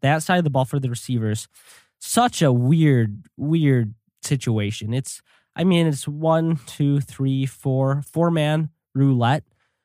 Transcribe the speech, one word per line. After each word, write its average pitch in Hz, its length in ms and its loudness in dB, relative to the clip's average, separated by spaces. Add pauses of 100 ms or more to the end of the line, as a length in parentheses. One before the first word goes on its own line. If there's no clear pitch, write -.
that 151 200 0
side 180 180 0
of 170 40 0
the 151 80 -2
ball 131 140 0
for 143 140 -4
the 131 100 -4
receivers, 113 580 -4 (520)
such 240 440 0
a 135 100 4
weird, 123 720 2 (120)
weird 139 600 0 (260)
situation. 110 720 -2
It's, - 300 -8 (320)
I 165 80 -4
mean, 170 240 4
it's 143 200 -4
one, 160 500 0 (100)
two, 143 320 0
three, 135 480 -4
four, 135 560 -2
four-man 156 680 0 (240)
roulette 135 520 2 (400)